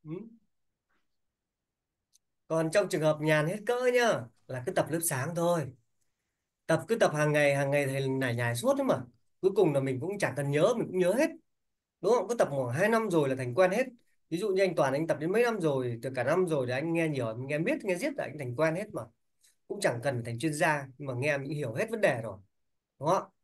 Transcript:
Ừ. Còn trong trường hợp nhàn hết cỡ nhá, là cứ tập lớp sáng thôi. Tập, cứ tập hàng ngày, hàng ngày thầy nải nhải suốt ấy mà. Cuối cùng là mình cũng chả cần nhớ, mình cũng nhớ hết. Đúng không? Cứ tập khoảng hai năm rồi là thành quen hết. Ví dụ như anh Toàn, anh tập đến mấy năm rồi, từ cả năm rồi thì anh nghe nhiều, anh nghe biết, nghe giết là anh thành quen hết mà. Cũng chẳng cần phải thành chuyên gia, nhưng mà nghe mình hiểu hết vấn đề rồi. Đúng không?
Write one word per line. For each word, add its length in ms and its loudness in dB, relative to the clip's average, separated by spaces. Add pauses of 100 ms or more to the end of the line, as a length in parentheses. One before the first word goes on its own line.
Ừ. 60 -16 (2500)
Còn 220 0
trong 180 2
trường 140 0
hợp 180 2
nhàn 260 4
hết 100 -2 (100)
cỡ 80 2 (200)
nhá, 260 4 (280)
là 180 -8
cứ 60 -4
tập 180 2
lớp 120 -2
sáng 320 -2
thôi. 320 0 (1000)
Tập, 220 2
cứ 80 0
tập 180 4
hàng 180 2
ngày, 240 4
hàng 140 0
ngày 160 2
thầy 220 -2
nải 260 -2
nhải 220 -2
suốt 220 0
ấy 60 -2
mà. 180 0 (380)
Cuối 160 2
cùng 180 4
là 60 4
mình 200 -2
cũng 180 -6
chả 180 0
cần 140 -2
nhớ, 280 4
mình 100 -2
cũng 100 -4
nhớ 160 4
hết. 160 2 (680)
Đúng 120 2
không? 160 2
Cứ 60 -2
tập 160 2
khoảng 280 -2
hai 100 2
năm 220 2
rồi 180 4
là 80 0
thành 180 -6
quen 160 4
hết. 160 0 (440)
Ví 80 -4
dụ 100 -2
như 160 2
anh 120 0
Toàn, 160 2
anh 140 0
tập 140 0
đến 120 -2
mấy 100 2
năm 180 0
rồi, 420 0
từ 120 -6
cả 100 -2
năm 240 2
rồi 180 0
thì 60 -4
anh 200 -2
nghe 160 0
nhiều, 200 -2
anh 180 -8
nghe 120 -2
biết, 260 -2
nghe 120 0
giết 200 -4
là 80 -4
anh 140 -10
thành 180 -8
quen 180 2
hết 200 -6
mà. 80 -8 (680)
Cũng 120 -8
chẳng 240 0
cần 120 0
phải 100 -6
thành 120 -6
chuyên 160 -2
gia, 340 0 (100)
nhưng 100 -10
mà 100 -6
nghe 200 0
mình 160 -8
hiểu 200 -6
hết 160 -4
vấn 100 -6
đề 220 2
rồi. 160 -10 (640)
Đúng 80 -2
không? 160 2 (200)